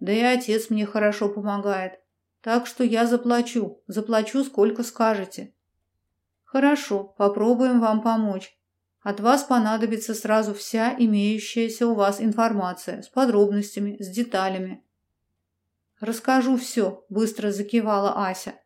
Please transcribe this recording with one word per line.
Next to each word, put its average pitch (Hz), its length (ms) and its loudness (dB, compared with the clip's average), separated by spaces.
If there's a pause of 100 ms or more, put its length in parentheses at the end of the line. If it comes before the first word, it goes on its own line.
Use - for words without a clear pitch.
да 190 100 -2
и 220 80 2
отец 240 500 0
мне 214 160 0
хорошо 208 440 0
помогает. 202 720 -4 (420)
Так 240 260 -2
что - 160 -4
я 233 240 2
заплачу, 240 800 0
заплачу, 220 560 0
сколько 226 400 2
скажете». 214 720 -4 (880)
«Хорошо, 269 760 0
попробуем 226 640 4
вам 220 220 2
помочь. 220 580 -2 (420)
От 202 200 -6
вас 269 220 4
понадобится 220 720 0
сразу 214 400 0
вся 226 460 -2
имеющаяся 220 880 0
у 233 80 0
вас 202 240 2
информация, 208 840 -2
с - 60 -20
подробностями, 202 920 0
с 190 100 -12
деталями». 190 760 -4 (1160)
«Расскажу 247 580 2
все», 208 520 -4
быстро 214 420 -2
закивала 202 760 0
Ася. - 260 -8 (120)